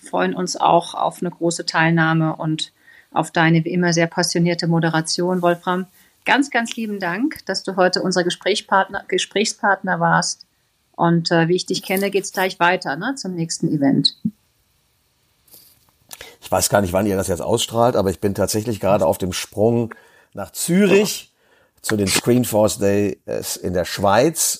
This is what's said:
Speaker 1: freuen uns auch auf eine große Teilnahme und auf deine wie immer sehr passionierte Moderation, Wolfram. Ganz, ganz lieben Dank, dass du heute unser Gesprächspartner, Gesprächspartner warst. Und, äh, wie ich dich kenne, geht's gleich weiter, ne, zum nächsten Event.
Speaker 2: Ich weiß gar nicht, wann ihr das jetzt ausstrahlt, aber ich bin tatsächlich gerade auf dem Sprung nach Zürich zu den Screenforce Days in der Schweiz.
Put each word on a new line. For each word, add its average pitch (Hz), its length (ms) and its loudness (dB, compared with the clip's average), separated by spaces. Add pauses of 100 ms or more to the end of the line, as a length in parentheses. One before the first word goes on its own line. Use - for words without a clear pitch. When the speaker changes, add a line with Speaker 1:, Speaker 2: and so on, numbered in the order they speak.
Speaker 1:
freuen 185 320 -2
uns 180 220 -6
auch - 380 2
auf - 280 -4
eine 175 100 -4
große 165 340 -4
Teilnahme 160 720 2
und 156 360 -6 (400)
auf 165 200 -2
deine 165 340 4
wie 175 80 -6
immer 180 180 2
sehr 165 160 2
passionierte 170 600 0
Moderation, 165 720 0
Wolfram. 180 460 0 (380)
Ganz, 262 260 2
ganz 233 240 -2
lieben 208 240 -6
Dank, 190 460 -4
dass 190 180 -6
du 190 120 -6
heute 185 260 2
unser 180 220 0
Gesprächspartner, 190 840 -2
Gesprächspartner 190 920 -2
warst. 165 460 0 (500)
Und, 170 360 2
äh, 165 160 4
wie 175 80 2
ich 185 100 -4
dich - 160 -4
kenne, 196 300 -2
geht's 196 220 -4
gleich - 260 -4
weiter, 175 380 0
ne, 240 180 -6
zum 190 180 -8
nächsten 165 360 -4
Event. 143 480 0 (2250)
Speaker 2:
Ich - 100 -10
weiß 92 180 0
gar 104 120 2
nicht, 90 100 -2
wann 95 140 0
ihr 98 100 0
das 92 140 -2
jetzt 82 120 -4
ausstrahlt, 117 540 0
aber 98 140 2
ich 92 100 -4
bin 98 160 -2
tatsächlich 107 460 -2
gerade 98 240 2
auf 95 120 2
dem 90 140 -4
Sprung 117 640 -2 (400)
nach 98 180 -12
Zürich 196 800 2 (480)
zu - 140 -2
den 101 120 0
Screenforce 110 720 2
Days 101 760 -2
in 90 180 -6
der 90 120 0
Schweiz. 113 720 0